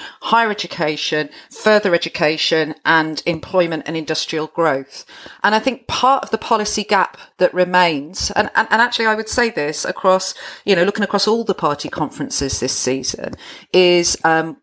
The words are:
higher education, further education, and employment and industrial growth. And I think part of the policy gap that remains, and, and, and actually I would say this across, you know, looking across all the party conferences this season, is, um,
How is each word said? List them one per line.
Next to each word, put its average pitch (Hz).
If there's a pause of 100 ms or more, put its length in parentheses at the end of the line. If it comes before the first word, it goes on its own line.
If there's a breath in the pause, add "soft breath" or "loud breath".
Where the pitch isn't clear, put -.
(220 loud breath)
higher 226
education, 156 (220 loud breath)
further 208
education, 160 (120)
and 156
employment 170
and 165
industrial 156
growth. 143 (380 loud breath)
And 208
I 220
think 226
part 262
of -
the -
policy 208
gap 190 (180 loud breath)
that 185
remains, 175
and, 208
and, -
and 220
actually 233
I 214
would 220
say 233
this 151
across, 185 (300 loud breath)
you 196
know, 170
looking 202
across 196
all 233
the 202
party 147
conferences -
this 131
season, - (380 loud breath)
is, 175
um, 160 (100)